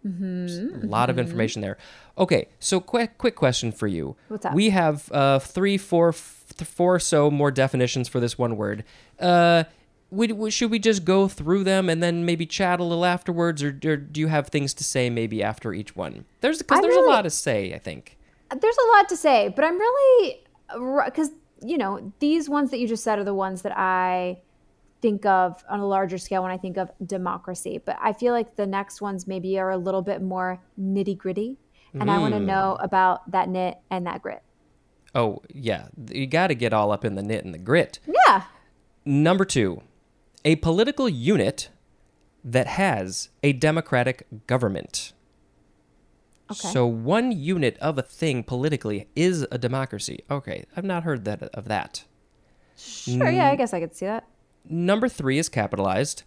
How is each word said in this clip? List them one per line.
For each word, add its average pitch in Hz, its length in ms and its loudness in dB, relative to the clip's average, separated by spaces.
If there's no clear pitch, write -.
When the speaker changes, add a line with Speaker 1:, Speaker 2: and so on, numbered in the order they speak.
Speaker 1:
Mm-hmm. 180 400 -6
Speaker 2:
Just 175 140 -8
a - 20 -4
lot 120 240 0
of - 60 0
Speaker 1:
Mm-hmm. 120 100 0
Speaker 2:
information 113 360 -2
there. 101 140 -6
Okay, 175 320 2
so - 200 0
quick, 233 380 -2
quick - 180 2
question 123 360 0
for - 140 -4
you. 82 300 -4
Speaker 1:
What's 214 180 -8
up? - 80 -2
Speaker 2:
We 208 160 4
have, 165 420 0
uh, 139 260 4
three, 190 400 -2
four, 170 320 4
f-, - 340 -10
th-, 160 120 -12
four 180 320 2
so 151 300 4
more 143 200 2
definitions 131 580 0
for 127 120 -2
this 120 180 -2
one 117 180 0
word. 104 280 -6
Uh, 170 460 6
we, 214 200 0
we, 214 200 -4
should 226 200 0
we 226 80 2
just 202 280 2
go 190 200 6
through 190 380 0
them 190 240 2
and 165 140 2
then 170 220 0
maybe 170 220 0
chat 175 340 0
a 180 40 0
little 170 220 0
afterwards, 170 560 0
or, 143 80 0
or 156 120 2
do 151 240 -8
you 156 80 2
have 151 200 2
things 139 260 -2
to - 100 -10
say 127 260 0
maybe 113 320 -2
after 107 300 -4
each 98 240 -10
one? 71 300 -10
There's, 311 220 0
'cause - 160 4
Speaker 1:
I - 40 4
Speaker 2:
there's 480 120 4
a 523 40 8
Speaker 1:
really 523 140 8
Speaker 2:
lot 226 100 6
to 170 80 -2
say, 101 440 -2
I 80 40 -12
think. - 400 -14
Speaker 1:
There's 453 160 2
a 466 200 6
lot 392 120 8
to 359 80 -4
say, 220 400 4
but 277 80 2
I'm 339 140 0
really, 494 680 4
r-, 254 420 -2
'cause, 311 200 -2
you 302 140 -4
know, 202 420 -4
these 294 280 2
ones 285 240 0
that 262 60 -4
you 240 80 -2
just 220 160 -4
said 214 160 0
are 202 60 -2
the 202 100 -2
ones 190 280 -4
that 202 140 -4
I 185 640 0
think 208 240 0
of 185 420 2
on 202 120 -4
a 202 60 -4
larger 190 300 0
scale 185 260 -4
when 185 100 -4
I 185 40 -6
think 180 220 -8
of 185 120 -4
democracy. 180 800 -6
But - 160 -4
I 214 140 0
feel 240 180 0
like 233 240 -2
the 202 100 -2
next 196 360 -6
ones 190 240 -8
maybe 190 320 -4
are 190 120 -2
a 190 60 -2
little 190 240 -2
bit 190 220 -4
more 185 400 -4
nitty-gritty, 196 760 -4
and 202 160 0
I 202 80 4
wanna 208 220 2
Speaker 2:
Mm. 202 60 -2
Speaker 1:
know 190 340 0
about 185 500 2
that 185 200 0
nit 185 280 -4
and 180 160 -4
that 175 160 -8
grit. - 200 -10
Speaker 2:
Oh, 113 280 -2
yeah. 113 360 -6
You 135 160 -6
gotta 160 280 2
get 117 180 0
all 104 180 2
up 101 140 -2
in 104 120 -2
the 98 60 -6
nit 104 220 -4
and 90 80 -10
the 80 60 -12
grit. 120 480 0
Speaker 1:
Yeah. 311 380 6
Speaker 2:
Number 156 400 4
two, 107 380 0
a 160 120 4
political 226 520 0
unit 135 600 0
that 127 240 0
has 107 640 -4
a 143 100 2
democratic 131 720 0
government. 117 640 -4
Speaker 1:
Okay. 202 180 -8
Speaker 2:
So 135 180 2
one 139 460 0
unit 160 460 -2
of 151 200 -2
a 127 40 -4
thing 127 400 -4
politically 123 720 -4
is 170 360 0
a 127 80 -6
democracy. 123 720 -6
Okay, - 340 -8
I've 180 80 -8
not 180 200 -4
heard 135 220 -4
that, 104 160 -6
of - 260 -12
that. - 360 -6
Speaker 1:
Sure, - 540 -2
yeah, 359 180 4
I - 40 6
Speaker 2:
N- 285 60 0
Speaker 1:
guess 240 160 -2
I 175 60 -2
could 165 140 -8
see - 120 -8
that. 220 180 -6
Speaker 2:
Number 190 400 0
three 135 300 0
is 165 100 -2
capitalized. 101 800 -2